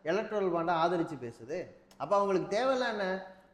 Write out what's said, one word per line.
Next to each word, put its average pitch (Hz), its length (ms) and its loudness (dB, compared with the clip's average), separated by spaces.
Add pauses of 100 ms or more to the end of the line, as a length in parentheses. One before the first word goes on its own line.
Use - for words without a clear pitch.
எலக்ட்ரல் 196 480 0
பாண்டை 170 240 0
ஆதரிச்சு 165 460 2
பேசுது. 123 640 -10 (140)
அப்ப 160 200 0
அவங்களுக்கு 196 400 2
தேவையில்ல 254 320 2
என்ன, 190 380 -2 (280)